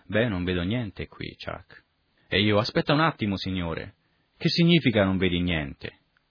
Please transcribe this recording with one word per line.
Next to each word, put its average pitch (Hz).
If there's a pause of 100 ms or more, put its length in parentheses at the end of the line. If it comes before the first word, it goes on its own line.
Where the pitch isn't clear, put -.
"Beh, 107
non 90
vedo 90
niente 101
qui, -
Chuck." - (460)
E 95
io: 104
"Aspetta 151
un 143
attimo, 110
Signore, 92 (420)
che -
significa 156
non 95
vedi 87
niente? 80 (300)